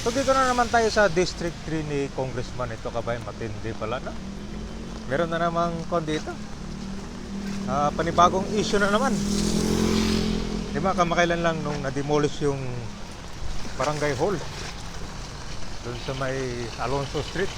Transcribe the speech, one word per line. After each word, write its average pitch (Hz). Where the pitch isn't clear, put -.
So 233
dito 262
na 262
naman 247
tayo 226
sa 208
District 170
three 156
ni 139
Congressman. 123
Ito 117
ka 117
ba 113
yun? 117
Matindi 104
pala 117
na. -
Meron 165
na 165
namang 170
kon 170
dito. 156
Ah, 143
panibagong 170
issue 208
na 202
naman. 254
Di -
ba, 180
kamakailan 170
lang 165
nung 147
na-demolish 143
yung 139
barangay 147
hall 185
dun 120
sa 139
may 131
Alonso 135
Street. 190